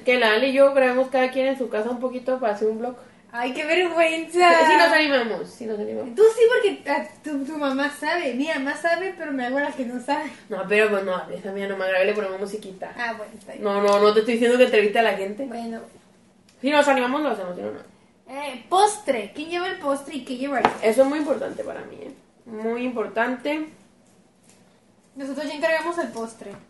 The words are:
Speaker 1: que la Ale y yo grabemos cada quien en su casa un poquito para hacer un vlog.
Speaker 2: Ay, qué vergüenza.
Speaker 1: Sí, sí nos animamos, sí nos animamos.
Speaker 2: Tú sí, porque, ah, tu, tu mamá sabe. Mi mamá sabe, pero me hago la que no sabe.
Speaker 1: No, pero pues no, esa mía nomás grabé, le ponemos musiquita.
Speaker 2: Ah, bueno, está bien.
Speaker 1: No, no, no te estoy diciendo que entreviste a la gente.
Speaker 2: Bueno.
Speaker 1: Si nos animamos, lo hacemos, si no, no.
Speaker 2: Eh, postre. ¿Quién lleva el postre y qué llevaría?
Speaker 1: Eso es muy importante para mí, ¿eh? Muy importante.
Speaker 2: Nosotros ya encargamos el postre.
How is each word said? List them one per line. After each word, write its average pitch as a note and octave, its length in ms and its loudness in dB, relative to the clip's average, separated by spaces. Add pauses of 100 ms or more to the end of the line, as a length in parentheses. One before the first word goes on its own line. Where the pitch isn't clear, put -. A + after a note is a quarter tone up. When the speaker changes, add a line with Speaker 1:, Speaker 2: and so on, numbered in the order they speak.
Speaker 1:
que B3 120 4
la A3+ 180 4
Ale B3+ 140 2
y C4 40 0
yo C#4 200 6
grabemos B3+ 360 2
cada B3+ 200 2
quien C4 180 0
en C4+ 100 0
su B3 100 -4
casa G#3+ 220 -4
un B3 100 -6
poquito B3+ 400 -4
para A3+ 140 0
hacer G#3+ 160 -2
un A3 100 -2
vlog. B3 160 -6 (380)
Speaker 2:
Ay, B3+ 180 -4
qué D4+ 140 -6
vergüenza. E4 640 0 (300)
Speaker 1:
Sí, D#4+ 120 6
sí D4+ 60 6
nos E4+ 160 6
animamos, B3+ 560 0
sí - 160 -14
nos A3 120 -6
animamos. A3 380 -8
Speaker 2:
Tú F#4 60 2 (120)
sí, B4 80 0 (120)
porque, F#4+ 360 0
ah, D#4 160 0 (160)
tu, C#4+ 220 -6
tu D#4 140 -8
mamá C#4 320 0 (100)
sabe. D#4 360 -2
Mi C#4 120 -2
mamá D4 300 -2
sabe, E4+ 400 -2
pero D4+ 160 -8
me B3+ 120 -4
hago B3+ 140 -2
la C#4+ 120 -2
que C4 120 -6
no A#3+ 180 -8
sabe. D4+ 300 -4 (160)
Speaker 1:
No, F#3+ 220 -6
pero G#3+ 200 4
pues G3 140 0
no, F#3 260 -4
esa - 220 -10
mía G3 160 -6
nomás F#3+ 220 -4
grabé, F#3 160 2
le G#3 80 2
ponemos F#3+ 260 -4
musiquita. G3 580 -10
Speaker 2:
Ah, A#3 200 -6
bueno, G#3 200 -14
está - 140 -20
bien. G#3 140 -10
Speaker 1:
No, G3+ 160 0
no, G3+ 180 6
no G#3 140 6
te A3 80 4
estoy A3+ 140 2
diciendo A#3+ 220 4
que B3+ 80 8
entreviste G#3+ 340 4
a A#3 40 6
la G3+ 140 0
gente. G#3 280 -6
Speaker 2:
Bueno. A3+ 360 -10 (800)
Speaker 1:
Si B3+ 80 0
nos C#4+ 180 4
animamos, C4 360 2
lo C#4+ 80 0
hacemos, F3+ 260 -6
si F#3+ 60 -10
no, G#3+ 80 -6
no. - 80 -12 (500)
Speaker 2:
Eh, C4 400 -12
postre. D#4 680 2
¿Quién D#4 140 -10
lleva F4 180 -4
el F#4 100 -6
postre C#4+ 380 -6
y B3 80 -10
qué B3+ 140 -10
llevaría? C4 340 0 (100)
Speaker 1:
Eso A3+ 200 4
es C4+ 80 4
muy D4+ 100 -2
importante - 460 -4
para - 160 -10
mí, - 200 -16
¿eh? - 100 -16 (340)
Muy A3+ 400 -6
importante. B3+ 800 -4 (1500)
Speaker 2:
Nosotros C#4 320 -8
ya D#4 80 -8
encargamos D#4+ 420 -2
el D#4 120 -2
postre. A3+ 420 -10 (180)